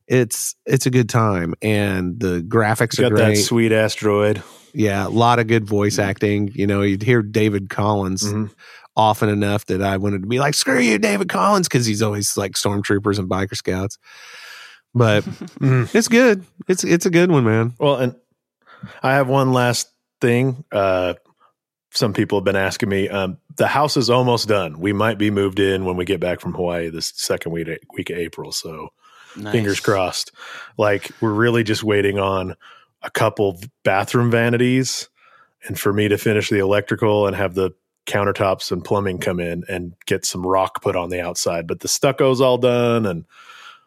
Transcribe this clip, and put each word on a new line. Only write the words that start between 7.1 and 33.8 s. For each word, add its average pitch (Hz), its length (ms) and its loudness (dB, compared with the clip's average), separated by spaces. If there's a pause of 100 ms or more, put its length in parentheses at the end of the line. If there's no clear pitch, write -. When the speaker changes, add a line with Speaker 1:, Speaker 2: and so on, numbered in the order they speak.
Speaker 1:
David 104 480 0
Collins 98 540 -2
Speaker 2:
Mm-hmm. 104 220 -4 (500)
Speaker 1:
often 107 340 2
enough 104 380 0
that 92 160 -2
I 98 140 0
wanted 101 260 -2
to 98 40 -8
be 120 120 -2
like, 143 160 0
"Screw 262 240 0
you, 226 180 2
David 202 320 0
Collins," 190 400 2
'cause 120 160 2
he's 107 160 0
always, 104 340 -2
like, 98 180 -4
stormtroopers 101 680 0
and 92 100 -4
biker 95 260 -2
scouts. 95 420 -4 (1000)
But 107 280 4
Speaker 2:
<laughs> - 360 -14
Mm. 131 340 2
Speaker 1:
it's 226 140 4
good. 226 360 4 (240)
It's, 185 160 0
it's 170 220 2
a 185 60 0
good 175 200 6
one, 139 120 6
man. 113 360 2
Speaker 2:
Well, 143 180 2
and 123 180 -2 (880)
I 131 100 2
have 139 140 4
one 131 260 2
last 123 360 0 (320)
thing. 123 500 0
Uh, 92 420 0 (800)
some 113 220 -2
people 101 260 0
have 92 60 -2
been 98 100 2
asking 95 340 -2
me, 98 180 -2
um, 95 300 -4 (180)
the 104 120 -2
house 143 300 0
is 117 120 0
almost 120 380 2
done. 87 320 -2
We 98 140 -2
might 104 260 0
be 104 120 0
moved 98 280 -2
in 95 260 0
when 90 100 -2
we 90 100 -4
get 92 140 -2
back 87 220 -4
from 87 140 -8
Hawaii 87 340 -4
this 82 260 -8
second 87 360 -6
week, 82 160 -6 (280)
week 80 140 -8
of 85 80 -8
April. 78 340 -10
So - 380 -12 (460)
Speaker 3:
Nice. 104 160 -12
Speaker 2:
fingers 104 280 -2
crossed. 95 520 -2 (460)
Like, 104 340 0 (100)
we're 113 120 0
really 117 300 2
just 107 200 -2
waiting 101 360 2
on 95 360 -2 (480)
a - 80 -12
couple 101 480 0 (240)